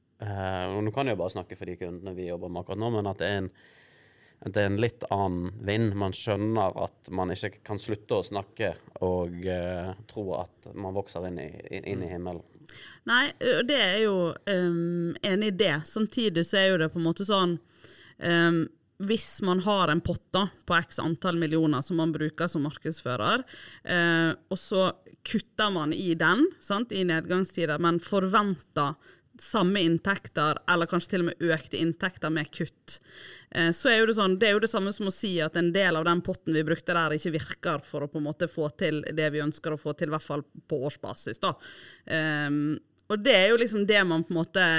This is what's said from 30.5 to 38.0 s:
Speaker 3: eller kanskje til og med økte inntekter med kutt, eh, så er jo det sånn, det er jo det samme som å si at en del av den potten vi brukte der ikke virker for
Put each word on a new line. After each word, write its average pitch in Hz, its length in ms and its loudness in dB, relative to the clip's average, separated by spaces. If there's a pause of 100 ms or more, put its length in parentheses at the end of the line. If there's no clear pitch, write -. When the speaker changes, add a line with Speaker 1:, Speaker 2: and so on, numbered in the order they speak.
Speaker 3:
eller 175 180 2
kanskje 175 240 -2
til 196 120 0
og 170 60 2
med - 120 -6
økte 160 400 -2
inntekter 165 520 -2
med 156 200 -2
kutt, - 480 -10 (540)
eh, 170 180 2
så 208 180 0
er 226 120 6
jo 226 40 6
det 220 120 2
sånn, 185 200 2
det 214 120 4
er 202 40 4
jo 208 60 4
det 220 100 0
samme 202 240 -2
som 202 140 -4
å 190 40 0
si 190 300 -2
at 156 160 -2
en 170 140 4
del 185 240 2
av 160 100 0
den 175 160 4
potten 180 320 -4
vi 156 80 4
brukte 160 320 -2
der 165 160 2
ikke 151 300 -2
virker - 440 -4
for - 180 -6